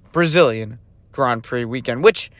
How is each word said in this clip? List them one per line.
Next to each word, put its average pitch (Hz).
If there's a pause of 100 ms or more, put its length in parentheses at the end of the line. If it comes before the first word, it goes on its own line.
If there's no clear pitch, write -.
(120)
Brazilian 143 (320)
Grand 120
Prix 120
weekend, 123
which -